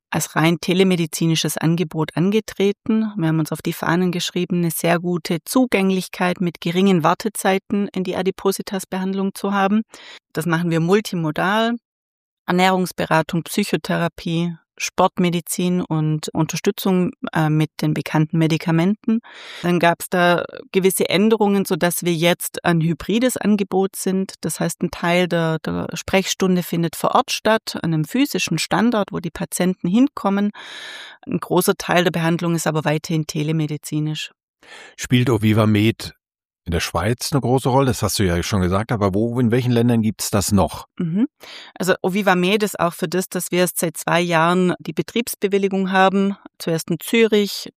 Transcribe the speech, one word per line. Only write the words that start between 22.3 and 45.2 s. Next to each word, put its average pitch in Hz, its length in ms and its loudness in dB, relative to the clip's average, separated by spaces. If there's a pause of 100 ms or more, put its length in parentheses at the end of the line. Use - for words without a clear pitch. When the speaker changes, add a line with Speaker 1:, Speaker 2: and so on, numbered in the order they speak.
Speaker 1:
ein 170 200 2
hybrides 202 560 0
Angebot 196 580 0
sind. 190 460 -2
Das - 180 -4
heißt, 170 220 -4
ein 175 80 0
Teil 175 380 0
der, 165 320 0
der 175 340 -6
Sprechstunde 185 680 0
findet 170 320 -2
vor - 200 0
Ort - 180 2
statt, - 500 -2
an 165 120 0
einem 156 100 0
physischen 185 540 -2
Standort, 208 540 0
wo 165 80 -6
die 170 100 -8
Patienten - 580 -4
hinkommen. 208 640 2 (760)
Ein 180 120 -2
großer 180 400 0
Teil 175 260 2
der 180 60 0
Behandlung 170 440 0
ist 165 120 -2
aber 156 180 -2
weiterhin 156 420 -2
telemedizinisch. 151 1080 -4 (640)
Speaker 2:
Spielt 123 320 2
Oviva 107 360 4
Med 107 480 2 (520)
in 85 60 -6
der 82 80 0
Schweiz - 520 -4
eine 143 80 2
große 123 280 0
Rolle, 135 180 4
das 120 160 -2
hast - 160 0
du 107 60 2
ja 87 180 2
schon 101 180 0
gesagt, 92 320 0
aber 101 220 0
wo, 117 260 0
in 117 120 4
welchen 123 200 2
Ländern 117 300 4
gibt's - 280 -4
das 101 220 0
noch? 92 340 0 (120)
Speaker 1:
Mhm. 185 300 0 (500)
Also 180 240 0
Oviva 190 320 2
Med 185 300 2
ist - 160 -4
auch 170 120 0
für - 160 -4
das, 185 200 -2
dass - 240 -6
wir 175 80 2
erst 180 180 0
seit 170 180 -2
zwei 165 240 0
Jahren 175 600 2
die - 120 -8
Betriebsbewilligung 196 1000 -2